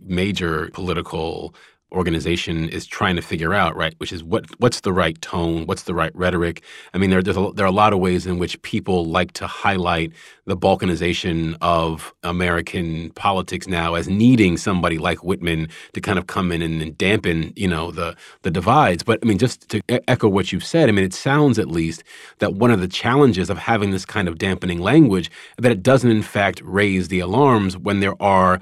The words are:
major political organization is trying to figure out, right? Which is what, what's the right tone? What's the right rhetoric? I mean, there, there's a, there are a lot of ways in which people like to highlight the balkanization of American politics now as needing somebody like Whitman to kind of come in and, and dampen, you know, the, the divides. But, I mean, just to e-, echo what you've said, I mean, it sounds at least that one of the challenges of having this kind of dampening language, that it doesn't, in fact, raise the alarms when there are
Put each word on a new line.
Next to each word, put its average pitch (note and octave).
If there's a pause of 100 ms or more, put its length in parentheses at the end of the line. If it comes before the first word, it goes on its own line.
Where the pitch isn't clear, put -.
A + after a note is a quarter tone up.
major F2
political E2 (360)
organization E2
is E2
trying F#2+
to E2
figure E2
out, F#2+
right? D#2+
Which -
is F2
what, E2 (160)
what's A#2+
the G2+
right E2+
tone? E2+
What's F2+
the F#2
right E2
rhetoric? F2 (320)
I F#2
mean, F#2+
there, F#2
there's F#2
a, F#2+
there G2+
are F#2+
a -
lot G#2
of F#2+
ways F2+
in F2+
which F2
people F#2
like F2+
to F#2
highlight F2 (340)
the F#2+
balkanization E2+
of E2 (100)
American E2+
politics F#2
now E2+
as E2
needing G#2
somebody F2
like E2+
Whitman E2+ (240)
to F#2+
kind F#2+
of F2+
come F#2
in E2+
and, E2
and D#2+
dampen, F#2
you G2
know, E2+
the, E2+ (240)
the F#2+
divides. F#2+
But, A2
I A#2
mean, G#2
just -
to A2+ (120)
e-, A#2+
echo A2
what F#2+
you've F#2
said, D#3+
I -
mean, G2
it F#2+
sounds C#3
at -
least E2 (360)
that F#2+
one A#2+
of G2
the F2+
challenges A#2
of G2
having G#2
this F#2+
kind G2
of E2
dampening F2+
language, G2+ (260)
that A#2+
it G2
doesn't, B2
in G#2+
fact, G2
raise F#2+
the F2+
alarms G2+
when G2
there G2
are F#2